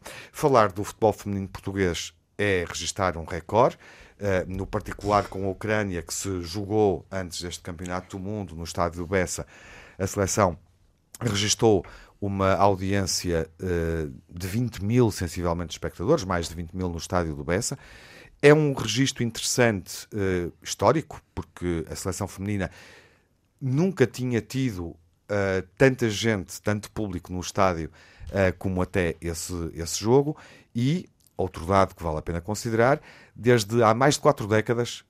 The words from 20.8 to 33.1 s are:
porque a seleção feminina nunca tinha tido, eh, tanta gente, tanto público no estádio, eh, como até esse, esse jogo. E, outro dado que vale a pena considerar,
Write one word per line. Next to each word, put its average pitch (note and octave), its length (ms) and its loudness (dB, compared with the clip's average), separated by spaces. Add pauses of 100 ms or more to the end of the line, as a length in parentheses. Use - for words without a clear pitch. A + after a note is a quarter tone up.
porque E2+ 560 -4
a D2+ 60 -8
seleção F#2+ 320 -6
feminina F#2+ 420 -4 (920)
nunca C#3+ 460 2
tinha A#2+ 360 -2
tido, A2 540 -4 (340)
eh, G2 340 0 (140)
tanta B2+ 320 4
gente, G2+ 520 -2
tanto G#2 300 -2
público F#2+ 400 -6
no F2+ 80 -4
estádio, F2 500 0 (420)
eh, F#2+ 200 2
como F#2 300 -2
até F2 400 0
esse, E2+ 320 -6 (200)
esse D#2+ 240 -8
jogo. C#3 380 2 (400)
E, C3+ 340 -2 (280)
outro F2 280 -6
dado F#2+ 300 4
que - 80 -14
vale D#2+ 140 -2
a D#2 40 -6
pena E2+ 200 -6
considerar, A2+ 600 0 (320)